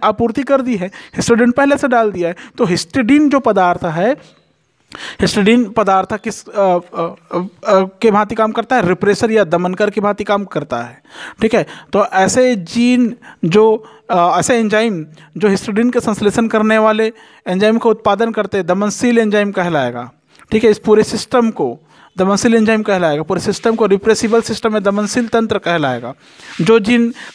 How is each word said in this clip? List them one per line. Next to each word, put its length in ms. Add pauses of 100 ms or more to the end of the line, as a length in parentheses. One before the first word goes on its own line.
आपूर्ति 400
कर 180
दी 160
है, 140 (240)
histidine 360
पहले 260
से 100
डाल 240
दिया 180
है। 60 (220)
तो 80
histidine 640
जो 100
पदार्थ 440
है, 600 (800)
हिस्टिडीन 480
पदार्थ 440
किस, 340
अ, 40
अ, 100
अ, 540 (220)
अ, 100 (540)
के 100
भांति 240
काम 160
करता 240
है? 120
रिप्रेसर 440
या 120
दमनकर 460
की 120
भांति 220
काम 220
करता 360
है। 200 (400)
ठीक 140
है, 100 (280)
तो 120
ऐसे 500
जीन 600 (300)
जो, 440 (200)
अ, 300
ऐसे 180
एंजाइम 480 (320)
जो 100
हिस्टिडीन 420
के 100
संश्लेषण 480
करने 300
वाले 360 (340)
एंजाइम 300
का 120
उत्पादन 420
करते 260
हैं, 100
दमनशील 500
एंजाइम 340
कहलाएगा। 600 (400)
ठीक 120
है, 60
इस 100
पूरे 240
सिस्टम 480
को 280 (380)
दमनशील 380
enzyme 280
कहलाएगा, 400
पूरे 180
system 340
को 100
repressible 560
system 320
में 100
दमनशील 440
तंत्र 300
कहलाएगा। 560 (480)
जो 180
जीन 340 (220)